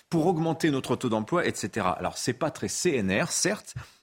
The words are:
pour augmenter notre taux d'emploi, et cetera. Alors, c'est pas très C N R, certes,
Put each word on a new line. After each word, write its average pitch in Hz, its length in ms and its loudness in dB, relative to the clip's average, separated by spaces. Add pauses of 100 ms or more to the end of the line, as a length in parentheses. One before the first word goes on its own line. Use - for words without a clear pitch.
pour 160 180 2
augmenter 165 440 2
notre 131 260 0
taux 123 140 0
d'emploi, 110 360 2
et 117 80 0
cetera. 92 380 -2
Alors, 87 240 -4
c'est - 160 -2
pas 147 180 0
très - 180 -6
C - 280 0
N 95 160 2 (100)
R, 170 80 -2
certes, - 440 -2 (280)